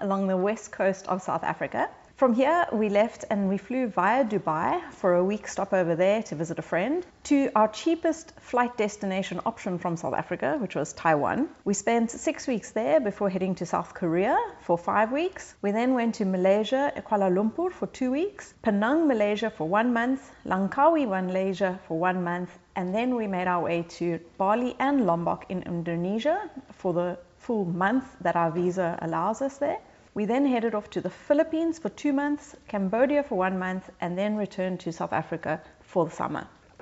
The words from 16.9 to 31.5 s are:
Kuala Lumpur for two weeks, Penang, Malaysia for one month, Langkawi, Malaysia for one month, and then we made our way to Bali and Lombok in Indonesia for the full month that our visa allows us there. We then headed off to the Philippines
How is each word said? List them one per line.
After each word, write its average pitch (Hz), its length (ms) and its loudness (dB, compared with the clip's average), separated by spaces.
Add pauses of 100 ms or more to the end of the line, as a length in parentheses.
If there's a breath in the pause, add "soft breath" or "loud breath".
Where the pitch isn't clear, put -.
Kuala 202 300 2
Lumpur 226 380 0
for - 160 -6
two 254 240 -4
weeks, 330 500 -4
Penang, 233 460 2
Malaysia 214 420 2
for 160 180 -4
one 220 240 2
month, 247 380 -2 (160)
Langkawi, 262 640 4
Malaysia 190 800 -2
for 160 100 -2
one 185 240 2
month, 175 340 -4 (200)
and 185 180 -2
then 247 220 0
we 220 100 -2
made 185 220 -2
our 180 120 2
way 170 220 0 (160)
to 170 220 -2 (180)
Bali 226 400 0
and 269 260 2
Lombok 170 440 0
in 185 160 -4
Indonesia 190 840 -2 (220)
for - 220 -4
the 175 260 -2 (200)
full 214 260 -2
month 190 400 0 (160)
that 175 160 0
our 170 160 2
visa 175 500 0
allows 170 400 -2
us 269 160 -4
there. 302 200 -2 (380 soft breath)
We 208 100 0
then 254 200 2
headed 233 300 0
off 208 140 -6
to 185 100 -4
the 180 100 -4
Philippines 320 720 0